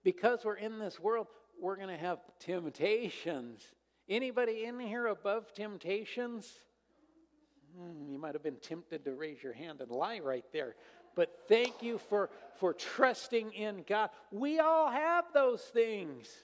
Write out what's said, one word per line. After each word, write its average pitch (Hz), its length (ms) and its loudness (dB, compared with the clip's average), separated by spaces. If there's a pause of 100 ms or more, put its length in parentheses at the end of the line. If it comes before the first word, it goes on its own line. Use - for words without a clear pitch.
Because 226 400 4
we're 214 120 0
in 220 240 -8
this 202 200 -6
world, 214 280 0 (340)
we're 190 160 -2
gonna 190 200 -8
have 170 220 -4 (200)
temptations. 165 1200 -2 (480)
Anybody 226 560 0
in 240 140 -8
here 240 260 -4
above 208 480 -2
temptations? 208 960 -6 (1300)
Hmm, 170 320 -12
you 139 80 -6
might 151 160 -6
have 147 80 -4
been 143 160 -4
tempted 165 480 -8
to 139 80 -2
raise 147 300 -8
your 131 100 -6
hand 143 280 -10
and 120 100 -8
lie 185 280 -2
right 135 320 -2
there. 135 240 -4 (400)
But 170 140 6 (180)
thank 233 360 6
you 233 160 -2
for, 202 320 0 (280)
for 175 140 4
trusting 233 760 2
in 202 360 -6
God. 208 220 2 (220)
We 285 280 0
all 320 300 6
have 330 440 2
those 254 280 4
things. 196 680 0 (160)